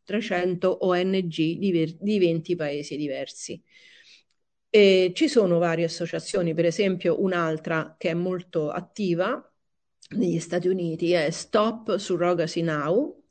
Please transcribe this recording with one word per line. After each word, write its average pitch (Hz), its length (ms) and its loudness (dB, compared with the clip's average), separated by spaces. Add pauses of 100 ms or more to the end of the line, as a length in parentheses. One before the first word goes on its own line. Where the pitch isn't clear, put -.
trecento 185 640 -2
O 185 260 0
N 185 180 0 (140)
G 160 320 -2
di 190 140 0
ver-, 165 260 0
di 208 200 0
venti 170 380 0
paesi 147 400 -6
diversi. 139 640 -8 (1080)
E 190 460 6
ci 302 140 2
sono 185 300 4
varie 170 280 2
associazioni, 165 680 -4
per 170 120 2
esempio 180 560 0
un'altra 165 760 -2
che 175 120 -2
è 165 40 -2
molto 175 560 -4
attiva 185 680 -2 (680)
negli 170 280 -2
Stati 175 300 -4
Uniti 170 440 -2
è 160 180 2
Stop 220 680 -2
Surrogacy 170 680 -2
Now 165 680 -2